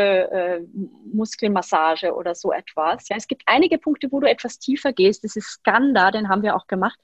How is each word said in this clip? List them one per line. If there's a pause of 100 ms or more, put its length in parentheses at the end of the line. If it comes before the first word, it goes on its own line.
(300)
äh, (520)
Muskelmassage
oder
so
etwas.
Ja,
es
gibt
einige
Punkte,
wo
du
etwas
tiefer
gehst.
Das
ist
Skanda,
den
haben
wir
auch
gemacht.